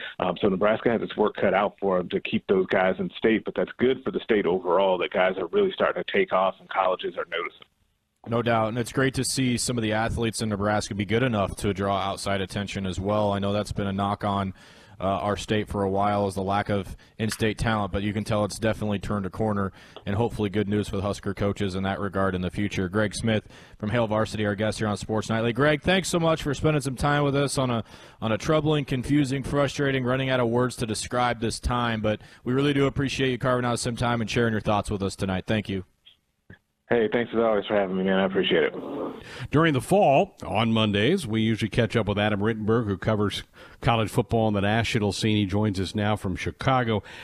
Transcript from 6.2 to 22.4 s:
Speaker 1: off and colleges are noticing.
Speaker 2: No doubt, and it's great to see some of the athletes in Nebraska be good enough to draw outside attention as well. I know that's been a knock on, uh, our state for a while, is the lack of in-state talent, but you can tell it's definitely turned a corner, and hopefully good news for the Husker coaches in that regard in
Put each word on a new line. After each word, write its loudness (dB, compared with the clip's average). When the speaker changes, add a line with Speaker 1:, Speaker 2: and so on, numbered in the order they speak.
Speaker 1:
off 2
and -20
colleges -2
are -6
noticing. -8
Speaker 2:
No 0
doubt, 2
and -4
it's -4
great 0
to -2
see 0
some -2
of -2
the 0
athletes -2
in -2
Nebraska 0
be -2
good 2
enough 0
to 0
draw 0
outside -2
attention -4
as -4
well. 2
I 0
know 0
that's -2
been -2
a -2
knock -2
on, -2
uh, -4
our 0
state -2
for -4
a 0
while, 2
is -6
the -2
lack 0
of -4
in-state -2
talent, 0
but -2
you -2
can -4
tell 0
it's -6
definitely -2
turned -4
a -8
corner, -2
and -4
hopefully 0
good 0
news 0
for -6
the -4
Husker -4
coaches -2
in -4
that -2
regard 0
in -4